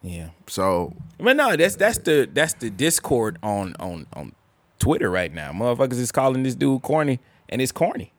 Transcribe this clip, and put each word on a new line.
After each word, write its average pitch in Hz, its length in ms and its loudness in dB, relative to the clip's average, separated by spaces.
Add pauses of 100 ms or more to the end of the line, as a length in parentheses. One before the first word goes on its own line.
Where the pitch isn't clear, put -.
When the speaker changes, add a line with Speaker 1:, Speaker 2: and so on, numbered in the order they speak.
Speaker 1:
Yeah. 85 280 -10 (180)
Speaker 2:
So 92 460 0 (240)
Speaker 1:
But 240 200 2
no, 247 180 2
that's, 180 220 4
that's 220 220 2
the, 147 320 4
that's 143 220 0
the 117 160 -6
discord 110 720 0
on, 101 380 -4
on, 87 340 -8
on 73 200 -12 (460)
Twitter 135 300 2
right 90 240 0
now. 73 180 -10
Motherfuckers 120 480 0
is 123 140 -4
calling 131 300 2
this 131 120 -2
dude 135 280 0
corny, 147 360 0 (300)
and 120 140 -2
it's 123 100 -2
corny. - 460 -4